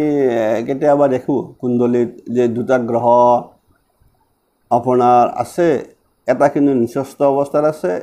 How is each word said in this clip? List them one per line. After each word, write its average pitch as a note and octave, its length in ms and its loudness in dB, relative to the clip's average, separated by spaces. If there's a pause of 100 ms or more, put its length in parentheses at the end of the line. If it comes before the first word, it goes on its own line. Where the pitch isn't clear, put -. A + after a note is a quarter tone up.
(300)
এ, A2+ 380 -2
কেতিয়াবা C#3+ 400 2
দেখোঁ C3 320 -2 (200)
কুণ্ডলীত A#2+ 500 0 (260)
যে B2 120 2
দুটা A#2 300 -2
গ্ৰহ A#2 280 -2 (1600)
আপোনাৰ B2 540 2 (200)
আছে, E3+ 240 -2 (600)
এটা B2+ 200 0
কিন্তু C#3+ 260 2
নিচস্ত B2+ 480 -4
অৱস্থাত C#3+ 440 0
আছে, D#3 260 -4 (120)